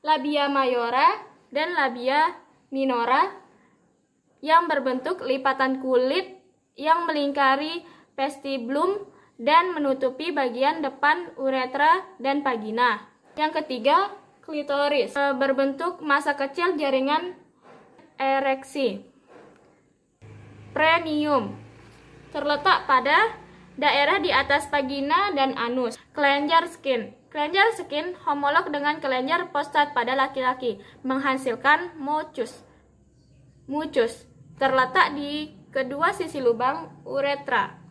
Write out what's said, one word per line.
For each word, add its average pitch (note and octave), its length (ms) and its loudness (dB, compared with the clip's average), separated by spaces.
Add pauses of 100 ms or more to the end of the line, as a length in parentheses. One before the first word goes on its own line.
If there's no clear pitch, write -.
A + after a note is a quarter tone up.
labia C#4+ 480 0
mayora C4 720 2 (260)
dan D#4+ 240 -2
labia C#4 640 0 (340)
minora C4+ 640 0 (1040)
yang D#4+ 300 4
berbentuk C4+ 560 -2
lipatan C4+ 580 0
kulit C4 560 0 (400)
yang D#4+ 300 2
melingkari C#4+ 760 0 (320)
vestibulum C#4 880 -2 (360)
dan E4 320 4
menutupi C#4 640 -2
bagian C#4 480 0
depan D4+ 560 0
uretra C4+ 640 2 (160)
dan C#4 240 -2
vagina. A3+ 640 -2 (320)
Yang D#4 240 -2
ketiga, D4 480 0 (320)
klitoris, C#4+ 720 -2
eh, C#4 160 2
berbentuk C#4 720 -2
massa D4 320 0
kecil D#4 400 -2
jaringan D4 640 0 (800)
ereksi. C4+ 880 -2 (1700)
Perineum D4+ 800 2 (800)
terletak D4 480 2
pada D4+ 480 4 (480)
daerah C#4+ 400 2
di D#4+ 100 -2
atas C#4+ 380 2
vagina C#4+ 640 0
dan C4+ 240 0
anus. A#3+ 400 -4 (160)
Kelenjar D4 560 2
skin. A#3+ 480 -4 (160)
Kelenjar F4+ 480 2
skin E4+ 320 -6 (160)
homolog D4 460 2
dengan D4 260 -2
kelenjar C#4+ 560 -2
prostat D4 400 0
pada B3 240 0
laki-laki, B3+ 640 -2 (240)
menghasilkan C4+ 880 0
mucus. D4+ 640 -6 (1120)
Mucus C#4+ 560 -2 (320)
terletak C4+ 560 2
di D4 400 -8 (160)
kedua C#4 400 0
sisi D#4+ 320 -6
lubang B3+ 480 0 (160)
uretra. C#4 720 -2 (120)